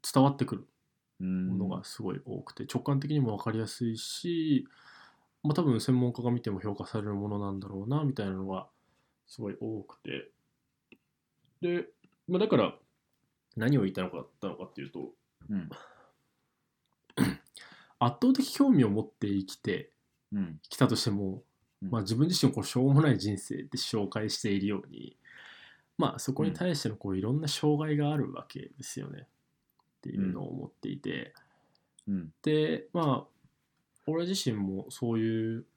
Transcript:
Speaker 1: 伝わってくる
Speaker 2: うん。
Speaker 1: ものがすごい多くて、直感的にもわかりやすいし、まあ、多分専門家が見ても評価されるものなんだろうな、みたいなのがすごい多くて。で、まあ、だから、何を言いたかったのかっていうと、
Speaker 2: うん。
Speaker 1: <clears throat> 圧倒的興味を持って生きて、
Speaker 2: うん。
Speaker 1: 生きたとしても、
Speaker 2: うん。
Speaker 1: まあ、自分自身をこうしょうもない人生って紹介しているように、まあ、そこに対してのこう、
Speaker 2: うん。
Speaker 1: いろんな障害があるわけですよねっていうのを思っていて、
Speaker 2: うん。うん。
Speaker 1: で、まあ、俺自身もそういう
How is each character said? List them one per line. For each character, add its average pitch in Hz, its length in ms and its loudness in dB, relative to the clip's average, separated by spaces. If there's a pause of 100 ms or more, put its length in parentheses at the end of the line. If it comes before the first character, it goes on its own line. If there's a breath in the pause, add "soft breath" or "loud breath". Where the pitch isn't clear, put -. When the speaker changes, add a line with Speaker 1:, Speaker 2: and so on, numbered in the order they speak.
(140)
Speaker 1:
伝 131 80 8
わ 139 80 8
っ 139 60 -6
て 120 80 0
く - 100 -4
る - 140 -12 (520)
Speaker 2:
う 92 40 -4
ん。 92 240 0
Speaker 1:
も 92 200 0
の 92 80 -4
が 95 60 -8
す - 200 -12
ご 95 120 -4
い 95 100 -8
多 98 180 -8
く - 120 -16
て、 110 180 -10
直 131 120 -2
感 139 160 2
的 147 100 -4
に 151 80 2
も 113 180 2
わ - 60 -8
か 117 80 -2
り 110 80 -2
や 110 80 -2
す - 180 -6
い 113 140 -2
し、 160 720 0 (760 loud breath)
ま 147 80 2
あ、 151 40 4
多 180 80 4
分 120 180 4
専 127 180 4
門 123 140 2
家 120 100 -8
が 120 80 2
見 120 100 2
て 107 120 -2
も 92 80 -4
評 104 160 -4
価 98 100 -8
さ 110 120 -4
れ 104 80 -4
る 104 80 -4
も 104 160 -2
の 101 100 -2
な 101 100 -4
ん 98 80 -4
だ 98 80 -8
ろ 98 180 -8
う 113 40 -6
な、 147 160 0
み 139 100 0
た 110 80 -4
い 101 40 -2
な 95 80 -2
の 95 120 -4
が 95 220 -6 (580)
す - 140 -18
ご 104 100 -4
い - 100 -10
多 110 220 -6
く - 160 -20
て。 - 320 -10 (1300)
で、 175 260 0 (400)
ま 180 80 0
あ、 - 20 2
だ 214 80 4
か 185 100 4
ら、 104 220 4 (760)
何 127 220 4
を 107 40 6
言 95 80 2
い - 40 -12
た 92 160 -2
か 73 100 -8
っ - 80 -14 (100)
た 98 100 -6
の 85 80 -6
か 92 80 -10
っ - 100 -16
て 69 80 -10
い - 20 -6
う 69 60 -12
と、 - 240 -10 (340)
Speaker 2:
う 104 60 -4
ん。 85 160 -4 (1500 loud breath)
Speaker 1:
<clears throat> - 240 -2 (580 loud breath)
圧 120 220 2
倒 262 140 6
的 269 180 2
興 277 160 6
味 156 160 8
を 104 60 4
持 107 100 2
っ - 100 -6
て - 180 -4
生 98 180 2
き - 100 -12
て、 - 360 -4 (380)
Speaker 2:
う 104 80 -4
ん。 82 260 -6
Speaker 1:
生 - 40 -20
き - 80 -10
た 127 120 6
と 113 80 2
し - 60 -2
て 107 80 0
も、 98 320 -4 (380)
Speaker 2:
う 95 60 -8
ん。 92 40 -6
Speaker 1:
ま 113 100 0
あ、 - 20 -2
自 110 140 -2
分 147 120 4
自 180 160 2
身 - 80 6
を - 20 -8
こ 110 60 -2
う 98 40 -4
し - 120 -4
ょ 131 100 4
う 139 60 6
も 139 80 8
な 151 100 6
い 104 80 4
人 101 200 -2
生 - 240 -8
っ - 20 -10
て - 140 -8
紹 101 320 -2
介 107 180 -2
し - 140 -4
て 107 80 0
い 98 100 2
る 98 60 0
よ 101 180 -2
う - 60 -20
に、 - 260 -16 (800 loud breath)
ま - 200 0
あ、 - 20 -12
そ - 160 -4
こ - 100 0
に 95 80 0
対 175 240 0
し - 60 -4
て 113 80 0
の 107 60 -8
こ 98 140 -6
う、 - 20 0
Speaker 2:
う - 20 0
ん。 95 40 0
Speaker 1:
い 92 40 0
ろ 113 100 0
ん 151 80 2
な 151 80 -4
障 151 300 2
害 151 180 0
が 147 160 2
あ 151 60 0
る - 120 0
わ - 160 -12
け - 300 -14
で 139 60 -16
す - 180 -10
よ - 80 -10
ね - 120 -12
っ - 60 -20 (760)
て - 80 -10
い - 80 -4
う 95 140 0
の - 100 -6
を - 80 -8
思 - 160 -8
っ - 40 -14
て - 200 -8
い - 80 -8
て、 - 340 -6 (720 soft breath)
Speaker 2:
う 104 40 -6
ん。 101 40 0
う 92 40 0
ん。 80 140 -8 (100)
Speaker 1:
で、 151 500 2
ま 147 340 2
あ、 - 240 -20 (560)
俺 165 200 0
自 185 260 0
身 107 60 -2
も 95 320 -4
そ 117 220 -2
う 113 60 2
い 113 380 0
う 113 80 -10 (120)